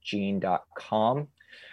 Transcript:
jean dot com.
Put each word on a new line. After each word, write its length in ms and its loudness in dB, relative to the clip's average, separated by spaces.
jean 380 -2
dot 260 0
com. 540 0